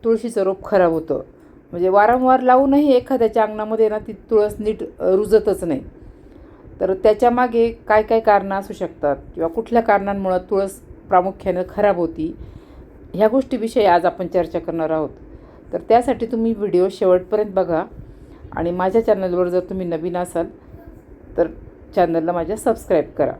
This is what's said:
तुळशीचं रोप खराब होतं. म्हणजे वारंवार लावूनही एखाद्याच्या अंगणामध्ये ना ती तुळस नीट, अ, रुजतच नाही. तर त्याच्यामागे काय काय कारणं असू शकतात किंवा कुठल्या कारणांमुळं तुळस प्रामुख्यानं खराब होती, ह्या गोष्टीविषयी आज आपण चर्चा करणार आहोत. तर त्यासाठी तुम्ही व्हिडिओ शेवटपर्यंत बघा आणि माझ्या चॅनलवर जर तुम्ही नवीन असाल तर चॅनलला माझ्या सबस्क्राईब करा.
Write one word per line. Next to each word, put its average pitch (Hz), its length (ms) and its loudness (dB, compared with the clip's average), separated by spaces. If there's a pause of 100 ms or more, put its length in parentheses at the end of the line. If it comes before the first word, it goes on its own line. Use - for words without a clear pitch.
तुळशीचं 226 380 0
रोप 190 220 -2
खराब 180 280 2
होतं. 156 300 -4 (480)
म्हणजे 175 180 -2
वारंवार 254 520 4
लावूनही 269 520 4
एखाद्याच्या 233 500 2
अंगणामध्ये 214 460 0
ना 214 100 -2
ती 214 140 -12
तुळस 208 460 0
नीट, 214 240 -4
अ, 160 40 -10 (120)
रुजतच 190 680 2
नाही. 156 160 -4 (1000)
तर 190 140 -2
त्याच्यामागे 233 760 2 (180)
काय 214 140 4
काय 226 180 2
कारणं 196 340 2
असू 196 180 -6
शकतात 156 440 -4 (180)
किंवा 165 140 -4
कुठल्या 226 340 -2
कारणांमुळं 196 560 0
तुळस 190 340 -2 (360)
प्रामुख्यानं 185 600 0
खराब 202 280 0
होती, 165 400 -6 (760)
ह्या 208 140 4
गोष्टीविषयी 233 560 0
आज 175 220 4
आपण 175 200 -2
चर्चा 170 320 -2
करणार 160 320 -4
आहोत. 156 200 -2 (640)
तर 175 160 -6
त्यासाठी 233 380 2
तुम्ही 226 280 -2
व्हिडिओ 190 360 0
शेवटपर्यंत 190 640 0
बघा 175 300 -2 (680)
आणि 165 180 -4
माझ्या 190 360 0
चॅनलवर 180 420 0
जर 180 120 0
तुम्ही 185 260 -8
नवीन 170 300 -6
असाल 175 300 -4 (920)
तर - 100 0 (480)
चॅनलला 165 380 0
माझ्या 175 240 -6
सबस्क्राईब 190 640 -2
करा. - 220 -2